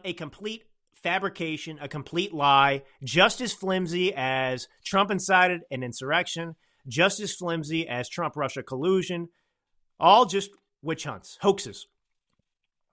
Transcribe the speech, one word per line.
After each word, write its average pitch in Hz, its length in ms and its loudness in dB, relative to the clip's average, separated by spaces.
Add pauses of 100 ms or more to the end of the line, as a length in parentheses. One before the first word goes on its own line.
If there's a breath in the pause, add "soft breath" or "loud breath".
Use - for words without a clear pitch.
a 185 80 -6
complete 202 500 -10 (300)
fabrication, 170 880 -4
a 139 80 -10
complete 165 440 -6
lie, 139 500 4 (200 soft breath)
just 151 380 4
as 202 100 -4
flimsy 185 640 -2
as 131 540 -2 (160)
Trump 196 260 2
incited 180 580 4
an 127 140 -6
insurrection, 165 720 -4 (320)
just 175 320 2
as 208 140 -6
flimsy 165 540 -4
as 120 220 -6
Trump-Russia 147 540 -4
collusion, 170 680 -2 (680)
all 202 260 8
just 190 240 -4 (320)
witch 156 220 -6
hunts, 113 380 -12
hoaxes. 127 460 -2 (1040)